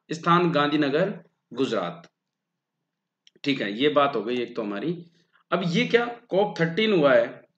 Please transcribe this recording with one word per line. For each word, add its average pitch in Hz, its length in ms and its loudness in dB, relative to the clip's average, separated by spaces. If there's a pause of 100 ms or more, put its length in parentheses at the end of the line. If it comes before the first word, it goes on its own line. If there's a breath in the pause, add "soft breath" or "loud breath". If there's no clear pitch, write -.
(120)
स्थान 170 400 2
गांधीनगर, 147 680 0 (340)
गुजरात। 104 560 -4 (1300)
ठीक 135 180 -2
है, 104 180 -6
ये 143 100 2
बात 139 260 2
हो 107 80 -2
गई 123 140 -4
एक 120 180 -6
तो 120 60 -6
हमारी। 107 440 -6 (460 soft breath)
अब 185 140 0
ये 185 200 0
क्या 233 200 2 (240)
कॉप 190 300 0
थर्टीन 208 340 0
हुआ 143 200 6
है? 120 280 2 (160)